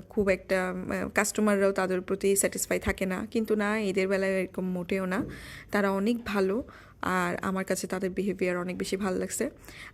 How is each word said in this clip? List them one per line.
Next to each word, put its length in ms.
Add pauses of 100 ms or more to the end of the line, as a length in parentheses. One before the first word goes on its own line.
খুব 200
একটা, 460
উম, 340
কাস্টমাররাও 640
তাদের 300
প্রতি 340
স্যাটিসফাই 440
থাকে 260
না, 260
কিন্তু 240
না, 240
এদের 280
বেলায় 240
এরকম 340
মোটেও 400
না। 200 (460)
তারা 200
অনেক 340
ভালো, 380 (380)
আর 400
আমার 240
কাছে 220
তাদের 220
বিহেভিয়ার 480
অনেক 200
বেশি 200
ভালো 200
লাগছে। 320 (440)